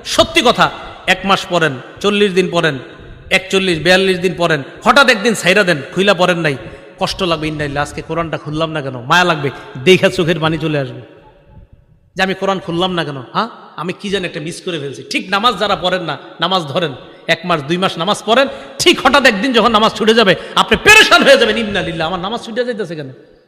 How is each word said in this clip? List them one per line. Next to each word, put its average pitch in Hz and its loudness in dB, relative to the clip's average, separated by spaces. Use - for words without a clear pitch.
সত্যি - 2
কথা, 180 4
এক 185 0
মাস 190 0
পড়েন, 156 0
চল্লিশ 202 2
দিন 180 2
পড়েন, 160 0
একচল্লিশ, 185 0
বিয়াল্লিশ 185 2
দিন 175 -2
পড়েন, 160 0
হঠাৎ 247 6
একদিন 220 2
ছাইরা 202 2
দেন, 165 -2
খুইলা 196 2
পড়েন 175 2
নাই, 151 -2
কষ্ট 190 -4
লাগবে, 156 -2
"ইন্নালিল্লাহ, 147 -4
আজকে 147 -8
কোরআনটা 160 -6
খুললাম 156 -4
না 156 -6
কেন?" 127 -10
মায়া 160 2
লাগবে, 151 0
দেখা 185 6
চোখের 175 0
পানি 156 -2
চলে 151 -2
আসবে 123 -8
যে, 190 -2
"আমি 190 0
কোরআন 196 -2
খুললাম 175 -2
না 170 -2
কেন? 143 -8
হ্যাঁ, 180 -6
আমি 170 -6
কি 196 -10
জানি 185 -4
একটা 160 -8
মিস - -12
করে 175 -6
ফেলছি।" 139 -10
ঠিক 190 -6
নামাজ 202 0
যারা 196 0
পড়েন 180 -2
না, 147 -6
নামাজ 180 0
ধরেন, 143 -4
এক 165 0
মাস, 170 0
দুই 156 -2
মাস 180 -2
নামাজ 185 -2
পড়েন, 262 2
ঠিক - 2
হঠাৎ 277 2
একদিন 240 2
যখন 226 4
নামাজ 220 2
ছুটে 226 2
যাবে, 208 6
আপনি 196 2
পেরেশান 381 6
হয়ে 254 8
যাবেন, 220 2
"ইন্নালিল্লাহ, 165 -4
আমার 180 -4
নামাজ 220 -6
ছুটে 240 -4
যাইতেছে 202 -6
কেন?" 139 -10